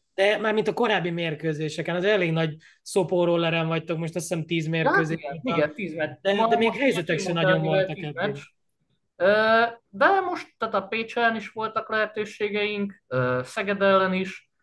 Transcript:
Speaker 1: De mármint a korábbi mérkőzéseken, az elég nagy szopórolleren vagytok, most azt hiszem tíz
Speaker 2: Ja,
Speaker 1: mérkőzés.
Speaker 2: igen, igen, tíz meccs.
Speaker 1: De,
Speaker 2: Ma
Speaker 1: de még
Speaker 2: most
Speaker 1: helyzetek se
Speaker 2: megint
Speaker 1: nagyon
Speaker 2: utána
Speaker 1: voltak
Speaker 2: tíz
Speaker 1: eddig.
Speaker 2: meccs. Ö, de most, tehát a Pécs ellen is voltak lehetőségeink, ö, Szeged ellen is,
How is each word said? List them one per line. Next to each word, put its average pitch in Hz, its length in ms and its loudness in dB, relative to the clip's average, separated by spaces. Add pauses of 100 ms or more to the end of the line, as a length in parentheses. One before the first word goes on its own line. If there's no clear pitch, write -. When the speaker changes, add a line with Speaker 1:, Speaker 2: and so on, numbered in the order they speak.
(140)
Speaker 1:
De 202 240 2
mármint 214 300 0
a 208 60 0
korábbi 208 360 0
mérkőzéseken, 160 880 -4
az 180 80 -2
elég 190 280 2
nagy 160 240 0 (260)
szopórolleren 170 840 2
vagytok, 165 300 -2
most 160 180 -6
azt 170 120 -6
hiszem 165 180 -4
tíz 165 200 -2
Speaker 2:
Ja, 160 60 -4
Speaker 1:
mérkőzés. 165 460 2
Speaker 2:
igen, 143 260 -10
igen, 233 300 0
tíz 165 220 -8
meccs. 151 260 -4
Speaker 1:
De, 196 120 2
Speaker 2:
Ma 220 140 2
Speaker 1:
de 233 100 4
még 226 100 4
Speaker 2:
most 214 120 -2
Speaker 1:
helyzetek 180 400 0
se 175 140 -4
Speaker 2:
megint 165 120 0
Speaker 1:
nagyon 185 140 4
Speaker 2:
utána 156 160 0
Speaker 1:
voltak 185 200 0
Speaker 2:
tíz 180 80 -12
Speaker 1:
eddig. 151 120 -8
Speaker 2:
meccs. 185 240 -4 (760)
Ö, 220 480 4 (260)
de 320 300 4
most, 359 380 -6
tehát 220 180 -4
a 190 60 0
Pécs 226 360 -6
ellen 233 180 4
is 214 140 -8
voltak 220 400 -6
lehetőségeink, 208 1160 -4
ö, 127 360 0
Szeged 196 380 -4
ellen 190 320 4
is, 185 360 -6 (140)